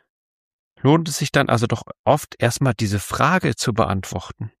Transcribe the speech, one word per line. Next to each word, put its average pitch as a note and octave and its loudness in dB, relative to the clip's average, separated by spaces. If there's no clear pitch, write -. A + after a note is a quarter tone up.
lohnt D#3+ 4
es C#3 -6
sich - -4
dann C#3+ 2
also A#2 2
doch - -4
oft - 0
erstmal A#2+ 0
diese G#2 -2
Frage D3 0
zu - -2
beantworten. G2 -4